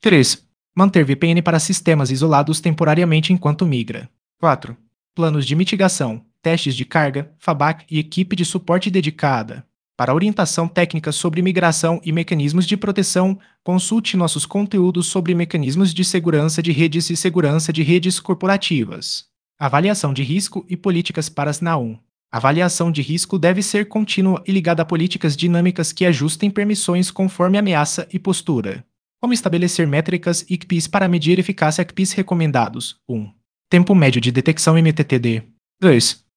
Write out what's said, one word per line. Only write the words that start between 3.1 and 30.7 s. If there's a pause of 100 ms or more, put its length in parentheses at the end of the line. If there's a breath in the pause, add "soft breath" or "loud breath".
enquanto
migra. (300)
Quatro. (400)
Planos
de
mitigação, (160)
testes
de
carga,
fabac
e
equipe
de
suporte
dedicada. (320)
Para
orientação
técnica
sobre
migração
e
mecanismos
de
proteção, (240 soft breath)
consulte
nossos
conteúdos
sobre
mecanismos
de
segurança
de
redes
e
segurança
de
redes
corporativas. (300)
Avaliação
de
risco
e
políticas
para
sna
um. (340)
Avaliação
de
risco
deve
ser
contínua
e
ligada
a
políticas
dinâmicas
que
ajustem
permissões
conforme
ameaça
e
postura. (380)
Como
estabelecer
métricas
e
cpis